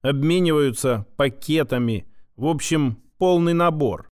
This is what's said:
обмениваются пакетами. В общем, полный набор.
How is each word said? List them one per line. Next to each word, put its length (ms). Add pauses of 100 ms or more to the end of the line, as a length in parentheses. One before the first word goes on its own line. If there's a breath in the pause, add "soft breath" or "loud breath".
обмениваются 1040 (100)
пакетами. 880 (280)
В 100
общем, 520 (200)
полный 360
набор. 640